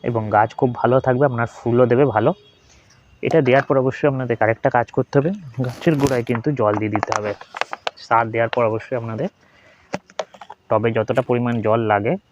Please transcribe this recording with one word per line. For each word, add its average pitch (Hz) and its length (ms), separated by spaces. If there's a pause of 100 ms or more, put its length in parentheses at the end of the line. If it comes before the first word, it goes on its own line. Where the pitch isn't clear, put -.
এবং 117 200 (120)
গাছ 110 140 (100)
খুব 131 100 (120)
ভালো 123 140 (100)
থাকবে, 131 240
আপনার 117 180 (100)
ফুলও 120 340
দেবে 131 140 (100)
ভালো। 113 160 (960)
এটা 160 200
দেওয়ার 135 200
পর 143 160
অবশ্যই 131 280
আপনাদের 127 320
আরেকটা 117 340
কাজ 120 100 (100)
করতে - 220
হবে, 160 120 (340)
গাছের 143 360
গোড়ায় 131 280
কিন্তু 117 180 (120)
জল 107 220
দিয়ে 107 140
দিতে 101 200
হবে। 104 160 (760)
সার 117 280
দেওয়ার 117 220
পর 120 160
অবশ্যই 113 300
আপনাদের 113 280 (1400)
টবে 113 280
যতটা 120 320
পরিমাণ 120 240 (120)
জল 110 140 (120)
লাগে 104 220 (180)